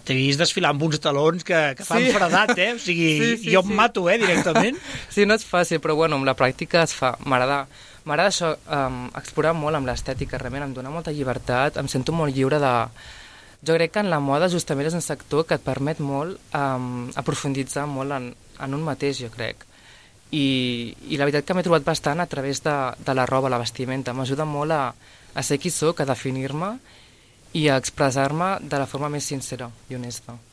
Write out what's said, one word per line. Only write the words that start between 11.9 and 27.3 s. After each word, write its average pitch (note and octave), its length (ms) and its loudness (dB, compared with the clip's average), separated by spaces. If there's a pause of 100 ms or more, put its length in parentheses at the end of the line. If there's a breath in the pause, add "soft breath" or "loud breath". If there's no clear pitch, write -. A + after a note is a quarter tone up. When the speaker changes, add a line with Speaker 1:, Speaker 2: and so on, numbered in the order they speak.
Speaker 2:
molt D#3 220 0
lliure C3+ 240 2
de... C3+ 160 2 (880 loud breath)
Jo D#3+ 160 2
crec E3 160 0
que G#3 80 0
en G3 80 0
la D#3 100 2
moda C#3+ 300 2
justament D3+ 400 -2
és E3+ 80 -2
un D#3 80 -4
sector D3+ 400 -2
que E3 80 0
et C#3+ 100 -2
permet C#3+ 380 -2
molt, C#3+ 340 -4 (180)
em, B2+ 600 -2
aprofunditzar C#3 720 -2
molt C#3 320 -4
en, B2 100 -8 (320)
en C3+ 140 -6
un D3 80 -4
mateix, C#3 400 -4
jo A#2 80 -10
crec. A2+ 320 -8 (720 soft breath)
I, B2+ 580 0 (140)
i D#3 100 -4
la C#3+ 80 2
veritat D3 220 0
que F#3 80 0
m'he F3+ 80 0
trobat D#3+ 240 2
bastant D3+ 340 0
a F3 60 -2
través C#3 400 -4
de, D3+ 80 0 (240)
de C3+ 160 -2
la C3 160 2
roba, C3 180 2
la B2 140 0
vestimenta. B2+ 500 -4
M'ajuda C3 320 -2
molt D3+ 300 -2
a, D3 100 0 (500 loud breath)
a - 80 -6
ser C#3+ 200 0
qui F3 80 -2
soc, - 320 0
a C#3+ 60 -2
definir-me C3+ 680 -4 (800 soft breath)